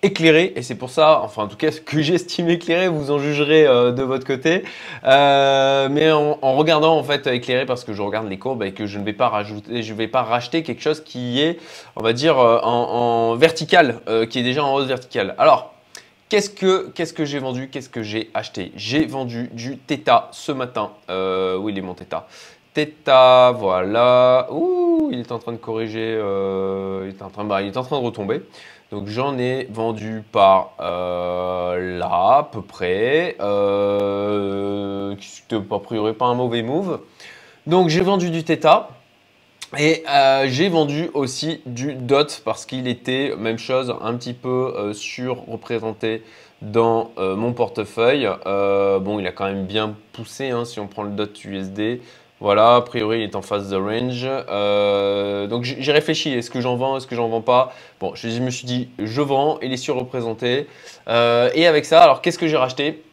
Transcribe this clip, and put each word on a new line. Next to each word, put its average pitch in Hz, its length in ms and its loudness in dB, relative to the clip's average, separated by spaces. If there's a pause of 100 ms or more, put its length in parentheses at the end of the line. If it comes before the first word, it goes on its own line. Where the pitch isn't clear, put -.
éclairée, 165 520 4
et 127 60 -8
c'est 123 140 -8
pour 123 160 -10
ça, 156 320 6
enfin 110 200 -6
en 104 40 -6
tout 95 100 -14
cas 156 140 0
ce 151 100 -12
que 151 200 -2
<laughs> - 20 0
j'estime 170 460 -2
éclairé, 170 380 0
vous 151 220 -2
en 147 80 0
jugerez, 147 480 4
euh, 123 260 6
de 127 120 -2
votre 131 240 -4
côté, 160 360 0 (420)
euh, 139 840 4
mais 151 220 4
en, 151 300 2
en 135 120 2
regardant 156 420 4
en 147 80 0
fait 143 220 -2
éclairé 127 400 0
parce 123 180 -4
que 110 100 -10
je 101 100 -6
regarde 104 260 -4
les 95 80 -8
courbes 123 240 -6
et 98 120 -4
que 107 120 -6
je 101 140 -8
ne 101 40 -6
vais 107 100 -4
pas 123 140 0
rajouter, 107 540 -6
je 110 140 -8
vais 110 120 -4
pas 127 140 0
racheter 120 400 -2
quelque 123 200 -8
chose 151 220 -2
qui 123 380 -4
est, 165 160 0 (380)
on 110 80 -8
va 113 100 2
dire, 139 240 2
euh, 117 240 6
en, 117 720 0
en 117 40 0
vertical, 156 720 4
euh, 113 200 0
qui 123 100 -6
est 123 60 0
déjà 127 200 0
en 135 120 0
hausse 139 100 0
verticale. 120 540 -4
Alors, 135 340 4 (560)
qu'est-ce 202 220 0
que, 185 420 0
qu'est-ce 165 200 -6
que 160 120 -4
j'ai 143 140 -6
vendu, 131 320 -6
qu'est-ce 127 180 -12
que 113 140 -8
j'ai 107 320 -6
acheté ? 104 400 -8
J'ai 120 320 -2
vendu 123 440 -8
du 117 280 -12
Theta 127 520 0
ce - 200 -10
matin. 120 400 -6 (180)
Euh, 92 480 -2
où 101 120 -4
il 101 100 -6
est - 20 -8
mon 92 140 -10
Theta ? 82 320 -10 (480)
Theta, 131 840 6
voilà. 120 920 4
Ouh, 339 600 0
il 123 100 -6
est 117 100 -10
en 117 80 -6
train 117 140 -10
de 113 40 -10
corriger, 110 640 -6
euh, 95 880 -4
il 95 80 -16
est 101 60 -16
en 95 60 -14
train, 104 160 -10
bah, 101 180 0
il 101 60 -6
est 98 80 -6
en 127 60 -4
train 139 160 -4
de 123 60 -4
retomber. 110 380 -4 (460)
Donc 101 180 -10
j'en 127 300 -4
ai 127 320 -4
vendu 110 600 -6
par, 98 480 6
euh, 90 1200 -4
là 95 380 4
à 147 120 0
peu 110 120 -12
près, 113 800 -2
euh, 101 1800 -2
qui - 100 -20
c'était - 300 -8
a 101 220 -4
priori 110 340 -4
pas 123 140 0
un 123 80 2
mauvais 120 260 -2
move. 147 400 -4 (640)
Donc 175 240 4
j'ai 160 100 2
vendu 185 300 2
du 160 160 -4
Theta. 170 420 4 (920)
Et, 156 320 2
euh, 135 380 4
j'ai 139 220 0
vendu 156 440 0
aussi 147 520 -4
du 127 300 -8
dot 139 500 0
parce - 200 -6
qu'il 127 220 -8
était, 127 500 -2
même 113 220 -4
chose, 131 420 -2
un 113 140 -4
petit 120 180 -10
peu, 127 440 -4
euh, 104 160 -4
surreprésenté 113 1300 -8 (380)
dans, 113 560 2
euh, 95 180 -2
mon 113 160 -2
portefeuille. 117 800 0 (160)
Euh, 98 540 2
bon, 104 200 -4
il 92 80 -4
a 92 60 -6
quand - 100 -8
même 98 220 -4
bien 107 300 -4 (180)
poussé, 131 380 -8
hein, 120 120 -2
si 117 160 -12
on 104 80 -10
prend 104 160 -10
le 104 60 -8
dot 104 340 -8
U 98 140 -10
S 95 140 -8
D. 110 300 -4 (380)
Voilà, 104 360 6
a 123 60 6
priori, 113 400 -2
il - 20 -4
est 104 120 -8
en 98 60 -6
phase 101 300 -4
de 98 40 -2
range. 120 480 -2
Euh, 101 1200 0
donc, 120 160 -4
j'ai, 123 180 -8
j'ai 139 100 0
réfléchi. 151 380 0
Est-ce 120 220 -4
que 127 100 -4
j'en 123 140 -2
vends ? 131 220 -2
Est-ce 127 100 -10
que 123 80 -10
j'en 117 120 -2
vends 113 140 -2
pas ? 127 320 2 (260)
Bon, 92 140 -6
je - 140 -10 (120)
me 127 120 -4
suis 123 160 -10
dit, 123 220 -4 (100)
je 110 220 -4
vends, 139 420 0
il 127 100 -4
est 127 40 -6
surreprésenté. 127 880 -4 (400)
Euh, 117 480 4
et 160 100 4
avec 156 200 4
ça, 165 180 8
alors, 143 180 6
qu'est-ce 170 160 -2
que 170 100 -2
j'ai 151 100 0
racheté ? 139 540 -2